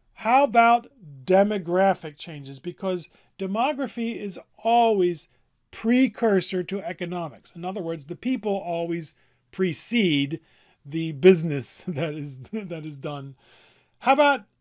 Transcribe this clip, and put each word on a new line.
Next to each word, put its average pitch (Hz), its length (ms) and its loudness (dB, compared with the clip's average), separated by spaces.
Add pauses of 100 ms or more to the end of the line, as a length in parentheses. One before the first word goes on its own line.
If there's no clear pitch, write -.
(140)
how 254 300 4
about 233 420 4 (380)
demographic 185 920 2
changes? 139 420 -14
Because 180 520 -6 (280)
demography 233 800 -4
is 185 200 -10 (260)
always 220 640 2 (420)
precursor 226 920 2
to 190 180 -6
economics. 170 720 -10
In 170 100 -12
other 190 180 -6
words, 160 240 -8
the 165 100 -12
people 214 400 -4
always 170 580 -6 (360)
precede 165 880 0 (460)
the 160 260 -6
business 156 720 4
<laughs> - 20 -8
that 156 280 -6
is, 139 360 -12
that 170 360 -10
is 147 100 -12
done. 139 380 -12 (680)
How 269 140 2
about 285 300 2 (160)